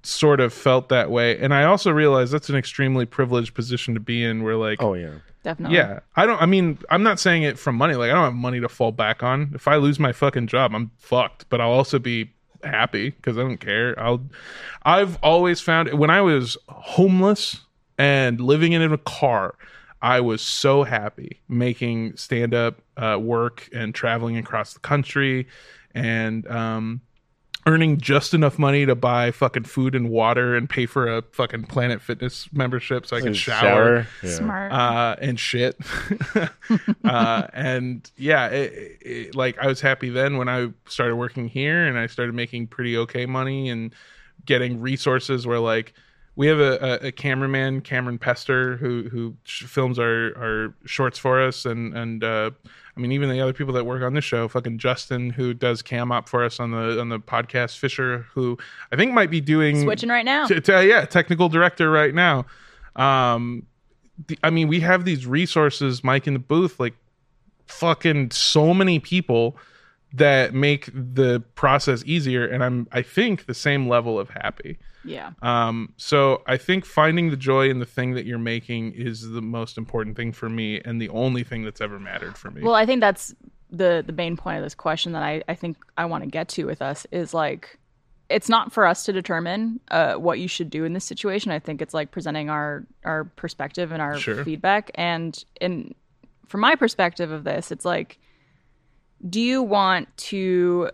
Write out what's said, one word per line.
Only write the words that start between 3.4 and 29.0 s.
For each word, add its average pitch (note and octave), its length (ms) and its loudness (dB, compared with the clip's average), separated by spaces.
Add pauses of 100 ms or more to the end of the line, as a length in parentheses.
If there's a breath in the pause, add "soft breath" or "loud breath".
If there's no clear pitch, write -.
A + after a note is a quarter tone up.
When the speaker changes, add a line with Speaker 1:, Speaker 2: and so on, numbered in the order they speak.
Speaker 1:
position A#2+ 400 -4
to A2 60 -2
be A#2 240 -4
in A2+ 180 -2
where, A2 140 0
like, A2 260 -2
Speaker 2:
Oh, G2+ 140 0
yeah. E2+ 160 -8 (320)
Speaker 3:
Definitely. D#3+ 340 0
Speaker 1:
yeah, G#2 220 2 (160)
I F3+ 100 6
don't, G#3+ 160 2
I E3 60 6
mean, F3+ 320 4 (100)
I'm F3+ 140 2
not G#3+ 160 2
saying E3+ 240 2
it C#3+ 160 -2
from C3 160 -2
money. D3 180 2
Like, A#2+ 160 0
I C3+ 60 2
don't F3 80 4
have B2 100 0
money B2 260 -4
to A#2+ 80 -4
fall A#2 240 0
back A2 300 -2
on. C#3 320 0
If C#3 140 -4
I D3 80 6
lose C#3+ 240 4
my C#3 120 2
fucking B2+ 360 0
job, A#2+ 260 2
I'm A2 240 -4
fucked, - 520 -2
but A#2+ 120 0
I'll A#2 100 2
also C3+ 280 4
be A#2+ 320 -4 (320)
happy A#2+ 480 -2 (100)
'cause A2+ 160 -2
I A#2+ 40 -2
don't B2+ 160 -2
care. A2+ 420 -2
I'll, A#2+ 220 0 (640 loud breath)
I've F3+ 380 4
always E3+ 400 6
found D#3+ 320 2
when D3+ 160 4
I F#3 120 6
was C#3 360 2 (120)
homeless F#3+ 920 2 (380)
and C3+ 420 2
living D#3 320 4
in E3 80 4
a D#3 160 2
car, A2+ 580 0 (460 loud breath)
I B2 200 4
was A2+ 200 0
so C#3 420 2
happy A2 640 -6
making A#2+ 680 -2
stand-up, A#2 640 -2 (160)
uh, A2 240 0
work A#2 500 -2
and A2+ 240 -6
traveling A#2 420 -2
across A2+ 360 -6
the - 60 -20
country C3+ 680 0 (480 soft breath)
and, A2+ 520 -2
um, A2+ 540 -6 (640)
earning D#3+ 320 4
just D3 360 2
enough D3+ 240 4
money C#3+ 280 4
to C3 100 4
buy A#2+ 360 2